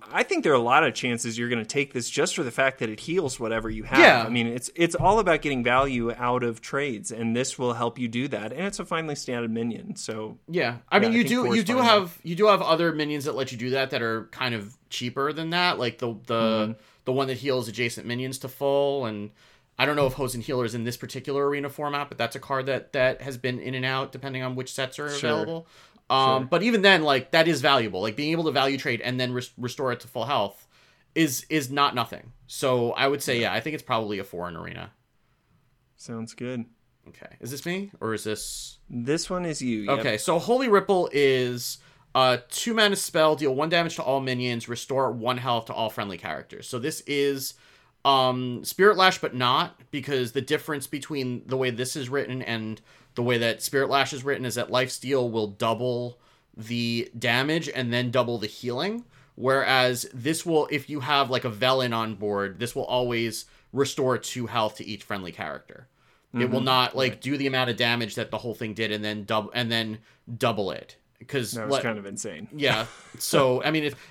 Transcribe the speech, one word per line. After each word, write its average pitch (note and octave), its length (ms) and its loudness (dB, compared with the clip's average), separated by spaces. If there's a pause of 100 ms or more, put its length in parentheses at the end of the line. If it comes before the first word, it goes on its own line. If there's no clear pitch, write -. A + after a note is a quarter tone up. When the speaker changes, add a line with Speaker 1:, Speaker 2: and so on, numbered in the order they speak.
(120)
Speaker 1:
I F#3 120 2
think E4 200 0
there E3 80 4
are C#3 40 8
a B2 40 6
lot B2+ 240 6
of B2 120 2
chances A#2 420 -2
you're A#2+ 120 -2
gonna A#2 160 0
take C#3 280 -2
this A#2+ 160 -4
just - 260 0
for F3+ 60 -2
the C3 80 -2
fact C3+ 300 0
that A#2+ 100 -2
it G#2+ 100 -8
heals D#3+ 400 -2
whatever A2+ 300 -2
you A2 140 -6
have. C3 160 4
Speaker 2:
Yeah. C3+ 260 10
Speaker 1:
I A2+ 40 -6
mean, A#2 180 0
it's, B2 280 -6
it's E3+ 200 2
all F#3 240 6
about E3+ 240 2
getting C3+ 200 0
value B2 480 2
out B2 320 0
of A#2 180 -4
trades, C#3 500 -4
and A2+ 240 -2
this B2+ 240 -2
will B2 140 0
help A#2 260 -2
you A#2+ 80 -2
do A#2+ 220 -2
that. G#2+ 220 -6
And C#3 140 -8
it's G3 140 -6
a F#3+ 60 -8
finely D#3+ 280 -4
standed A#2+ 380 -4
minion, A2 440 -4
so A2 440 -10 (100)
Speaker 2:
Yeah. C3 280 -2 (120)
I - 60 2
Speaker 1:
yeah, G3+ 80 8
Speaker 2:
mean, A3+ 80 4
Speaker 1:
I - 20 2
Speaker 2:
you A#3 80 4
Speaker 1:
think - 80 2
Speaker 2:
do, B3 160 2
Speaker 1:
four - 100 2
Speaker 2:
you A3+ 60 4
Speaker 1:
is F3+ 60 -2
Speaker 2:
do A#3+ 80 2
Speaker 1:
fine. B3+ 100 4
Speaker 2:
have, G3+ 380 4
you E3 120 -4
do G#3 120 4
have G3 160 6
other E3 280 4
minions D3 340 -2
that C#3 100 -2
let C3 160 -4
you B2+ 80 -10
do B2 100 -4
that C3 220 0
that C3 100 -2
are A2+ 300 -2
kind B2 240 -2
of G#2 200 -10 (140)
cheaper C#3 420 -4
than D#3+ 200 -6
that, F3 260 2
like A#2 220 -2
the, B2+ 80 -2 (180)
the, A#2+ 80 -2
Speaker 1:
Mm-hmm. A2 380 2 (340)
Speaker 2:
the C3 80 0
one C3+ 140 0
that C3 100 -4
heals B2+ 300 -2
adjacent A2+ 400 -4
minions C3 320 -4
to C3 80 -8
full, C#3 580 0
and G#2+ 240 -6 (480)
I B2+ 100 4
don't D3 80 0
know C#3+ 120 4
if C3 60 0
Hosen B2 280 -4
Healer B2 240 -2
is A2 100 -4
in A#2 80 -4
this A#2 140 -4
particular C#3 500 -2
Arena C#3+ 220 -2
format, C#3+ 400 -4
but - 80 -12
that's A#2 180 -2
a C#3 40 -8
card C3 280 -4
that, B2+ 260 -2
that C3 280 2
has C3 160 -8
been B2 220 -2
in A#2+ 140 -6
and C3 120 -4
out C3+ 260 -2
depending C3 320 -8
on B2+ 120 -4
which C3 180 -8
sets C3 260 -4
are D3 100 -4
Speaker 1:
Sure. C#3+ 220 -2
Speaker 2:
available. E3 360 -2 (440)
Um, C3 300 4
Speaker 1:
Sure. B2+ 100 -4
Speaker 2:
but E3+ 120 4
even A3+ 200 4
then, F#3+ 180 8
like, C3+ 300 2
that D#3+ 160 6
is D3+ 140 2
valuable. B2 400 4
Like, G#2+ 140 -2
being D3 180 -2
able E3 100 0
to D#3 80 2
value C3+ 260 2
trade B2 240 -2
and B2+ 180 -4
then B2+ 140 -2
res-, B2 240 -6
restore B2 340 -4
it A#2+ 100 -6
to - 60 -18
full A#2 180 -6
health A#2 420 -2 (480)
is, D#3 340 2
is C#3+ 220 -2
not C#3+ 240 2
nothing. - 380 -6 (120)
So B2 460 0
I C3+ 160 2
would C#3+ 160 0
say, B2+ 160 0
Speaker 1:
Yeah. G#2+ 120 2
Speaker 2:
yeah, - 60 -2
I A2+ 40 -2
think D3+ 120 -6
it's C#3 80 -8
probably G#2+ 380 -2
a F#2+ 40 -6
four F2 240 -8
in F2 80 -10
Arena. F2 360 -12 (1040)
Speaker 1:
Sounds A2+ 380 -12
good. A#2+ 320 -8 (420)
Speaker 2:
Okay. - 320 -20
Is B2 120 -10
this C#3+ 140 -12
me? F#3+ 340 -6
Or A2 140 -2
is G#2 100 -4
this - 540 -8 (120)
Speaker 1:
This C3+ 400 -2
one F3+ 160 -4
is D3+ 160 -6
you, A#2 200 -2
yep. B2+ 180 0
Speaker 2:
Okay, A2 180 0
so E3 220 0
Holy A#3+ 280 2
Ripple G3 440 4
is B2+ 680 2 (360)
a B2+ 240 6 (100)
two - 240 -4
mana G#3 220 4
spell, D#3 400 4
deal D3+ 200 0
one D3+ 140 0
damage E3+ 260 2
to E3 80 -6
all C3+ 160 2
minions, B2 500 -2
restore B2+ 420 -2
one B2 260 -2
health A#2+ 280 -2
to - 80 -10
all A2 160 -2
friendly G2+ 280 -6
characters. E2 500 -10
So B2+ 120 -6
this D3+ 280 -4
is, C#3 480 0 (500)
um, B2+ 580 2
Spirit F#3+ 340 6
Lash, F#3 220 6
but - 160 -4
not, B2+ 440 2 (120)
because C3 420 -2
the C#3 80 0
difference D3 460 -2
between C3 580 -6
the C3 120 -2
way C3 120 2
this B2 260 -4
is B2+ 140 -6
written C3 320 -2
and A2 380 -4 (360)
the A#2+ 80 -2
way A#2+ 140 4
that A#2 240 0
Spirit C3+ 280 0
Lash C3+ 240 2
is C3 100 -10
written C3 220 -4
is A2+ 100 -4
that A#2+ 140 -4
Lifesteal B2+ 600 0
will A2 160 0
double A#2+ 720 -2 (360)
the A#2 600 -2
damage C3+ 520 2
and B2 220 -4
then B2 200 0
double A#2+ 260 2
the G#2+ 100 -4
healing, E3 560 -6 (320)
whereas B2+ 800 2
this C#3+ 320 -4
will, D#3+ 260 2
if D3 180 -4
you D3 120 -6
have, C#3 280 2
like, B2+ 160 0
a B2 60 0
Velen B2+ 440 2
on A2 200 -2
board, G2 440 -2
this A#2+ 160 -6
will C3 100 -2
always A#2+ 600 -2 (260)
restore C3 460 2
two A#2+ 300 -6
health A2 300 0
to - 80 -12
each G2+ 180 -10
friendly F#2+ 280 -8
character. - 560 -12 (480)
It A#2+ 140 2
will A#2+ 100 0
Speaker 1:
Mm-hmm. B2 60 -2
Speaker 2:
not, B2+ 300 4
like, B2+ 180 2
Speaker 1:
Right. B2 80 -14
Speaker 2:
do C#3 160 -4
the C3+ 80 -2
amount B2+ 240 2
of G#2+ 80 -2
damage A#2 380 0
that A2 160 -6
the G#2+ 80 -4
whole A2+ 160 -6
thing A2 180 -8
did G#2+ 180 -2
and G#2+ 140 -4
then G#2+ 180 -4
dub-, G#2 300 -2
and A#2+ 180 -2
then A2 280 -2 (360)
double G#2+ 360 0
it, - 260 -12 (300)
'cause A#2+ 240 -4
Speaker 1:
That A2+ 160 -6
was C#3 100 2
Speaker 2:
le- B2 60 0
Speaker 1:
kind A2 160 -2
of G2 80 -12
insane. G2 440 -10
Speaker 2:
Yeah. A#2+ 360 0 (140)
Speaker 1:
<laughs> - 180 -20
Speaker 2:
So, C3 440 2
I D3 60 0
mean, D#3 140 0
it's, C#3+ 120 -4 (160)